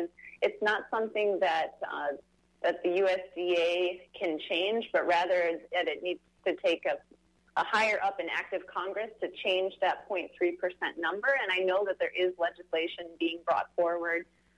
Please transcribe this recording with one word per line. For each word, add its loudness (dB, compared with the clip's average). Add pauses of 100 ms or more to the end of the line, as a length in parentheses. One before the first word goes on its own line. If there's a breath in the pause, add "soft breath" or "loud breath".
is -2 (340 loud breath)
it's 0
not 2
something 0
that, 0
uh, -4 (480)
that 2
the 4
U 4
S 2 (160)
D 2
A 2 (160)
can -2 (100)
change, 0
but 2
rather 2 (140)
that 0
it -6
needs -4 (240)
to 2
take 2
a, 2 (640)
a 2
higher 2
up 0
and -4
active -4 (100)
Congress -4 (120)
to -2 (160)
change 0
that 0
point -4
three 2
percent -4
number. -2 (120)
And -2
I 0
know 2
that -2
there 0
is 2
legislation -2 (140)
being 0
brought 2
forward, 0 (320 soft breath)